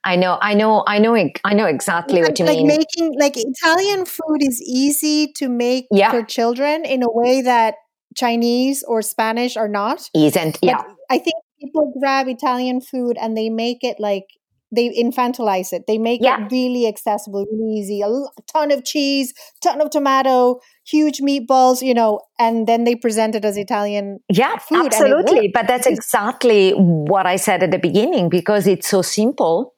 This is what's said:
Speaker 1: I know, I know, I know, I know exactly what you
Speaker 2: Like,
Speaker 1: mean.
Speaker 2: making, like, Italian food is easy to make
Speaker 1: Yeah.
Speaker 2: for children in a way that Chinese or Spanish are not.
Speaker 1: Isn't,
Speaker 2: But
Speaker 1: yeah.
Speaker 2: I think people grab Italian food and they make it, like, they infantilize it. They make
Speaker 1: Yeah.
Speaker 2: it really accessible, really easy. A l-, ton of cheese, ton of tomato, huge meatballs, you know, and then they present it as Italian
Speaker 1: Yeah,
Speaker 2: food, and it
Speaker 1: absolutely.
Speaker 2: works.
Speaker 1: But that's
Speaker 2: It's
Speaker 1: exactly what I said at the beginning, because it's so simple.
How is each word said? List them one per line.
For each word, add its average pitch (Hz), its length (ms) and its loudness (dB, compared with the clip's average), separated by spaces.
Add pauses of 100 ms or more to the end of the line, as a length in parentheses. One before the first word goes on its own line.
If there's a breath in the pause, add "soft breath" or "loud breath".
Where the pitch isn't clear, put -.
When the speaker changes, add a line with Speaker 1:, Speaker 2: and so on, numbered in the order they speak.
Speaker 1:
I 185 120 0
know, 180 240 2
I 208 140 0
know, 214 320 4
I 208 120 0
know, 226 160 4 (300)
I 202 100 0
know 208 120 2
exactly 170 560 0
what 165 160 0
you 170 80 2
Speaker 2:
Like, 269 120 2
Speaker 1:
mean. 269 80 2
Speaker 2:
making, 311 540 0
like, 285 160 2
Italian 349 680 0
food 311 340 -4
is 269 220 0
easy 294 720 0
to 277 160 -6
make 247 420 -2
Speaker 1:
Yeah. 202 180 4
Speaker 2:
for 240 120 0
children 254 640 -2
in 262 160 -2
a 240 100 0
way 247 300 2
that 233 320 2 (420)
Chinese 240 720 0
or 226 140 0
Spanish 233 540 -4
are 220 120 -2
not. 208 460 -4
Speaker 1:
Isn't, 156 460 2
Speaker 2:
But - 60 2
Speaker 1:
yeah. - 160 0 (280)
Speaker 2:
I - 80 2
think 320 160 -4 (260)
people 294 400 -2
grab 269 280 0
Italian 254 520 -2
food 247 400 -4
and 226 160 -4
they 220 140 -4
make 233 340 -4
it, 247 160 -6
like, 202 240 -4 (500)
they 240 140 2
infantilize 233 840 -2
it. 170 120 -8
They 220 120 0
make 226 240 -2
Speaker 1:
Yeah. 254 240 0
Speaker 2:
it 202 40 -14
really 247 380 -2
accessible, 202 640 -4
really 220 220 -4
easy. 202 260 -6
A 202 60 -2
l-, 254 260 -4 (180)
ton 302 220 -2
of 269 140 -2
cheese, 277 480 -2 (280 loud breath)
ton 302 200 0
of 294 80 0
tomato, 262 720 2 (240 soft breath)
huge 302 360 0
meatballs, 262 640 2
you 262 100 0
know, 220 280 2 (180)
and 226 280 0
then 233 180 2
they 240 120 2
present 220 380 -2
it 208 100 -4
as 208 140 -2
Italian 202 640 -4 (100)
Speaker 1:
Yeah, 240 260 2
Speaker 2:
food, - 220 -2
and 339 80 2
it 226 80 2
Speaker 1:
absolutely. 294 460 4
Speaker 2:
works. 208 120 0
Speaker 1:
But 226 160 0
that's 247 180 0
Speaker 2:
It's 285 120 2
Speaker 1:
exactly 214 720 2
what 170 540 2
I 180 100 2
said 185 260 0
at 180 80 2
the 147 80 0
beginning, 202 520 0
because 180 360 0
it's 190 220 0
so 190 140 2
simple. 208 760 -2